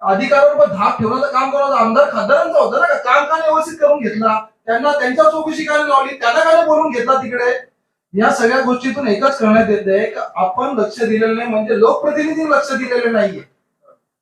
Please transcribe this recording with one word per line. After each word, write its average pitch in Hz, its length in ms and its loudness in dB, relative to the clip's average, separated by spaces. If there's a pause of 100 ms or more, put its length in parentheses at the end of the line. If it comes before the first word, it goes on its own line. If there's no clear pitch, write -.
अधिकाऱ्यांवर 277 640 4
पण - 100 -2
धाक 214 240 0
ठेवण्याचं 254 340 -2
काम 262 180 0
करायचं 277 240 0
आमदार 233 360 2
खासदारांचं 285 480 0
होतं 226 200 0
ना, - 80 2
का 294 80 2
काम 294 300 0
का 311 120 -2
नाही 311 140 0
व्यवस्थित 320 300 -2
करून 294 180 2
घेतला? 220 460 -2 (200)
त्यांना 233 260 0
त्यांच्या 269 320 0
चौकशी 311 400 0
करायला 302 240 -2
लावली, 269 340 0
त्यांना 240 180 2
का 320 120 4
नाही 330 140 4
बोलून 311 260 0
घेतला 247 220 -2
तिकडे? 247 380 -2 (640)
या 220 160 2
सगळ्या 247 320 0
गोष्टीतून 247 460 -2
एकच 262 300 0
करण्यात 220 320 2
येत 196 180 0
आहे 202 180 2
का - 160 -8 (140)
आपण 233 440 -2
लक्ष 214 240 -2
दिलेलं 220 320 0
नाही, 233 140 -6
म्हणजे 214 300 -2
लोकप्रतिनिधी 294 720 0
लक्ष 277 220 0
दिलेले 247 380 -2
नाहीये, 202 320 -2 (800)